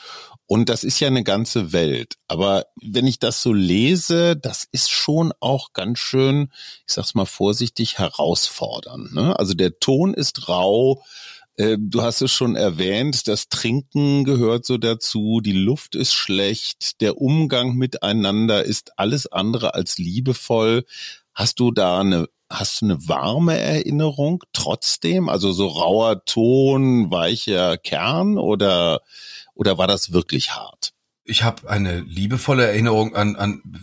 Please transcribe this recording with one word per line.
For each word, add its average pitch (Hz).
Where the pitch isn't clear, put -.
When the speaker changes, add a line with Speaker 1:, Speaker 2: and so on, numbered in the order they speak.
Speaker 1:
Und 110
das 117
ist -
ja 147
eine 127
ganze 101
Welt. 73
Aber 95
wenn 120
ich 123
das 120
so 117
lese, 160
das -
ist -
schon 160
auch 131
ganz 107
schön, 135
ich -
sag's -
mal 98
vorsichtig, 113
herausfordernd, -
ne? 117
Also 95
der 87
Ton 143
ist -
rau. 110
Äh, 107
du 107
hast 117
es 131
schon 120
erwähnt, 101
das 104
Trinken 139
gehört 120
so 127
dazu, 113
die 104
Luft 98
ist -
schlecht, -
der 107
Umgang 131
miteinander 107
ist -
alles 120
andere 113
als -
liebevoll. 113
Hast -
du 120
da 95
eine, 92
hast -
du 110
eine 82
warme 117
Erinnerung 151
trotzdem? -
Also 95
so 95
rauer 95
Ton, 127
weicher 90
Kern 160
oder, 90
oder 98
war 92
das 95
wirklich 82
hart? -
Speaker 2:
Ich 113
hab -
eine 95
liebevolle 120
Erinnerung 110
an, 104
an 101